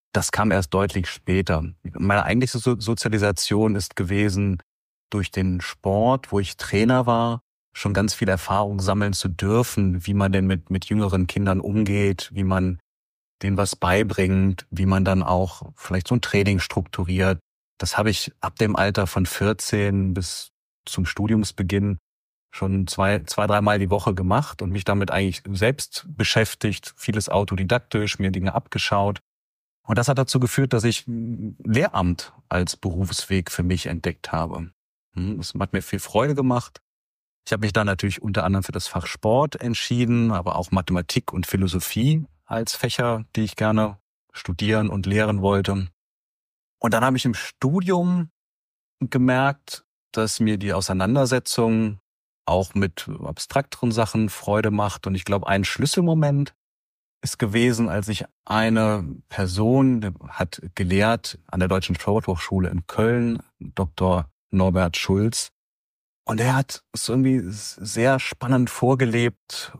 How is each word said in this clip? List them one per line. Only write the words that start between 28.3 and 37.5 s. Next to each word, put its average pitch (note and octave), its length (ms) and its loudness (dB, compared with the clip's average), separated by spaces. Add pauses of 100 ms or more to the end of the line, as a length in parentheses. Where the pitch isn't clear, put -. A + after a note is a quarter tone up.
Dinge F#2+ 220 -2
abgeschaut. G2+ 640 -2 (680)
Und A2 120 0
das A#2+ 100 2
hat C#3 100 2
dazu C3+ 220 2
geführt, C3 320 2
dass A2+ 140 2
ich A2+ 220 0
ein A2+ 580 -6
Lehramt G#2 640 0 (160)
als F2+ 300 -2
Berufsweg F#2 760 -2
für - 120 -2
mich F2 240 0
entdeckt - 440 -6
habe. E2 400 -4 (440)
Hm, F#2+ 240 -4
das - 140 -10
hat - 200 -4
mir F#2+ 80 -2
viel - 180 -6
Freude C3+ 360 0
gemacht. B2+ 440 -2 (640)
Ich - 60 -4